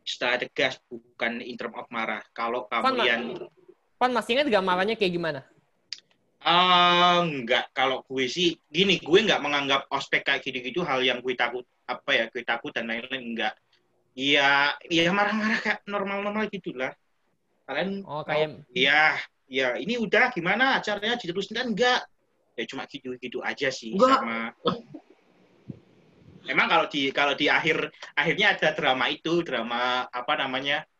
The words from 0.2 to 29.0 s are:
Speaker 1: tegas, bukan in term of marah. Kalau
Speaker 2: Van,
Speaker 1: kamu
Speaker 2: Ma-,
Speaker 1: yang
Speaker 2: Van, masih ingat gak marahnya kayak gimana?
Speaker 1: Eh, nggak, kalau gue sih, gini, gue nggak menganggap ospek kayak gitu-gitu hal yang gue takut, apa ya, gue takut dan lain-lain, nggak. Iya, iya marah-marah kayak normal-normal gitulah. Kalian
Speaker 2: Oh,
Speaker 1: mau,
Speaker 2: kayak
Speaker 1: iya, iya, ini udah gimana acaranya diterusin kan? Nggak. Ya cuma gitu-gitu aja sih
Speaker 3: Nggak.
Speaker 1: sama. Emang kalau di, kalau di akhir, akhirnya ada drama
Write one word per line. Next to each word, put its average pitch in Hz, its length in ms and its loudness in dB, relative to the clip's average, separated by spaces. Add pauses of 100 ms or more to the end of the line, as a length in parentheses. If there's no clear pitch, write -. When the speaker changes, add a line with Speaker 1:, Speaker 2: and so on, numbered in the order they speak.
Speaker 1:
tegas, 131 480 -2
bukan 117 560 -8
in 120 120 -12
term 117 200 -8
of 120 160 -12
marah. 113 400 -6
Kalau 117 380 -4
Speaker 2:
Van, 117 160 -2
Speaker 1:
kamu 262 120 2
Speaker 2:
Ma-, 135 100 0
Speaker 1:
yang 117 160 2 (760)
Speaker 2:
Van, 247 140 2
masih 233 260 0
ingat 294 140 0
gak 190 140 4
marahnya 185 280 0
kayak 196 200 0
gimana? 160 280 -4 (1000)
Speaker 1:
Eh, 175 800 6
nggak, 123 480 0
kalau 131 320 0
gue 131 240 -4
sih, 170 400 0
gini, 180 320 2
gue 160 240 4
nggak - 160 2
menganggap 139 560 0
ospek 139 320 -2
kayak 170 160 2
gitu-gitu 131 400 -6
hal 131 240 0
yang 123 160 0
gue 127 160 -2
takut, 123 240 -2 (240)
apa - 240 -8
ya, 120 160 4
gue 117 160 -10
takut 135 320 -4
dan 117 160 -4
lain-lain, 117 480 -6
nggak. 110 160 -2 (640)
Iya, 143 560 4 (160)
iya 170 240 2
marah-marah 214 480 0
kayak 208 240 -4
normal-normal 202 640 -4
gitulah. 139 400 -6 (800)
Kalian 185 320 -4
Speaker 2:
Oh, 151 240 -10
Speaker 1:
mau, - 0 -
Speaker 2:
kayak 151 480 -2
Speaker 1:
iya, 143 480 4 (240)
iya, 127 320 0
ini 214 240 -2
udah 220 320 2
gimana 208 480 0
acaranya 208 320 -2
diterusin 190 400 -6
kan? 240 160 -4
Nggak. 233 400 0 (480)
Ya 117 80 -4
cuma - 240 -10
gitu-gitu 127 560 -10
aja 117 240 -2
sih 113 240 -8
Speaker 3:
Nggak. 226 240 6
Speaker 1:
sama. 226 320 -4 (2000)
Emang 175 160 2
kalau 165 240 2
di, 139 240 -2
kalau 143 240 2
di 147 160 2
akhir, 156 320 0 (320)
akhirnya 165 400 2
ada 160 160 2
drama 131 400 0